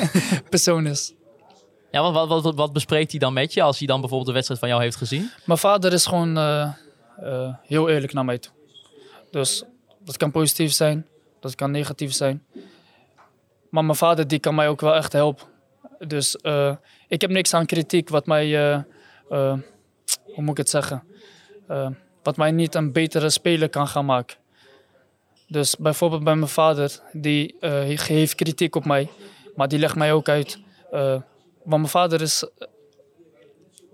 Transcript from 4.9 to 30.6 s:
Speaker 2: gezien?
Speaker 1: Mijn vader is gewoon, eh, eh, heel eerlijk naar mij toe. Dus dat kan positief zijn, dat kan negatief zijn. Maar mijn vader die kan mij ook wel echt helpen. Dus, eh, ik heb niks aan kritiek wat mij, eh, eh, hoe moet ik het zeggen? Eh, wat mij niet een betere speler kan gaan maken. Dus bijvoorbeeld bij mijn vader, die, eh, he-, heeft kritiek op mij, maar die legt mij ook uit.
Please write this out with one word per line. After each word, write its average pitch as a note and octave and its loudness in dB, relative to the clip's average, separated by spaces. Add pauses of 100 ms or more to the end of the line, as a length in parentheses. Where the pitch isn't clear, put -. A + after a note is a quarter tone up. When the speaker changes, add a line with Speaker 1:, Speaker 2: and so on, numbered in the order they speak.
Speaker 2:
gezien? D3 -6 (160)
Speaker 1:
Mijn E3 2
vader G3 4
is F3 2
gewoon, E3+ 0
eh, D3 0 (520)
eh, C3 -6 (100)
heel D#3 0
eerlijk C#3+ 0
naar C3+ -2
mij B2 -2
toe. - -14 (800)
Dus C#3 -2 (360)
dat D3+ -14
kan D3 0
positief D#3 0
zijn, D#3 0 (340)
dat C3 -10
kan C#3 -4
negatief C#3+ -6
zijn. C#3 -2 (1300)
Maar D#3+ 0
mijn D3+ 2
vader E3 2
die D3 0
kan D3+ 0
mij D3+ 2
ook D3+ -2
wel B2+ 4
echt - -2
helpen. D3 2 (640)
Dus, C#3+ -2
eh, C#3+ 0 (320)
ik - -2
heb G3 0
niks F#3 0
aan E3+ 2
kritiek E3 0
wat D3+ 0
mij, D3+ 2
eh, D3 2 (560)
eh, C3+ 0 (680)
hoe - -10
moet D3 -2
ik C#3+ -4
het C#3+ -2
zeggen? C#3+ -2 (640)
Eh, C#3 -4 (360)
wat D3+ -2
mij D#3 2
niet E3 0
een D#3 0
betere D#3 2
speler D#3 0
kan C#3+ -2
gaan C#3+ -2
maken. B2+ -2 (1120)
Dus D3 -2
bijvoorbeeld D#3 0
bij D#3 4
mijn D#3 0
vader, D3+ 2 (120)
die, D3 -2
eh, E3 -4
he-, C#3+ -2
heeft D#3 2
kritiek E3 -2
op D#3 -2
mij, C#3+ 2 (460)
maar C#3 0
die D3 0
legt D3+ 2
mij D3+ 2
ook D#3 2
uit. D3 0 (320)